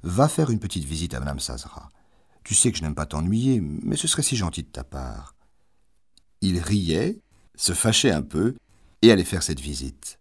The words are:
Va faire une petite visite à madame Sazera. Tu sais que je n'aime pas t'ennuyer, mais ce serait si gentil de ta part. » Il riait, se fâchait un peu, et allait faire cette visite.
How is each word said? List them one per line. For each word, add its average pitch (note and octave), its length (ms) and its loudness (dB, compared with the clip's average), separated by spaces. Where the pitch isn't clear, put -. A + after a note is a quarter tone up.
Va G2+ 260 2
faire D3+ 220 0
une G#2+ 100 0
petite F2+ 260 -6
visite D#2 280 -4
à B1 60 -6
madame C#2 200 -6
Sazera. - 520 -10
Tu G#2+ 120 -2
sais A#2 160 6
que - 80 -6
je E2 40 -4
n'aime D2+ 120 -2
pas D2+ 100 -4
t'ennuyer, G#2+ 560 0
mais D2 340 -4
ce - 120 -4
serait D3 160 0
si - 120 0
gentil E2+ 280 -2
de - 60 -14
ta C2+ 140 -12
part. » B1+ 520 -12
Il F#2 160 0
riait, G2 640 0
se - 180 -2
fâchait A2 360 4
un D2+ 140 2
peu, G#2 320 0
et A2+ 80 12
allait F#2 120 6
faire F2 200 -2
cette D#2 180 -4
visite. C2+ 600 -10